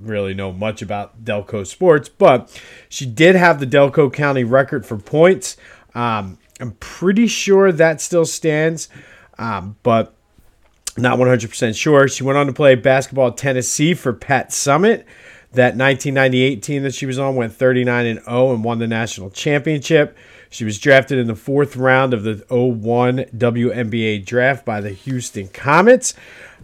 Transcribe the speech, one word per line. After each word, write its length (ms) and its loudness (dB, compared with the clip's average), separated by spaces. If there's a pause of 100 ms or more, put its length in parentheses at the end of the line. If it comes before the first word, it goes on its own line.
really 320 -6
know 200 -8
much 280 -8
about 440 -10
Delco 420 -8
sports, 400 2
but 500 2 (300)
she 180 -12
did 300 4
have 240 4
the 80 -4
Delco 460 4
County 320 -2
record 400 0
for 100 -10
points. 640 0 (360)
Um, 440 -6 (240)
I'm 180 -10
pretty 480 0
sure 460 2
that 260 2
still 240 0
stands, 640 -2 (500)
um, 460 -8
but 300 2 (840)
not 240 2
one 80 4
hundred 220 0
percent 260 -4
sure. 320 4
She 160 -6
went 140 0
on 100 0
to 60 -6
play 220 4
basketball 520 0
at 80 -4
Tennessee 580 -2
for 200 -4
Pat 380 -4
Summitt. 520 0 (480)
That 240 2
nineteen 380 0
ninety-eight 500 0
team 200 -6
that 100 -6
she 120 -10
was 140 -6
on 160 -2
went 160 -4
thirty-nine 540 2
and 200 -4
oh 280 0
and 100 -4
won 160 -4
the 80 -4
national 440 -6
championship. 840 0 (340)
She 140 -12
was 160 -6
drafted 380 2
in 100 -2
the 80 -6
fourth 400 -2
round 380 2
of 100 -4
the 260 -8
oh 180 0
one 580 -2 (120)
W 340 0
N 180 -4
B 140 -2
A 140 -2
draft 480 -2
by 140 -6
the 120 -8
Houston 580 -10
Comets. 640 2 (500)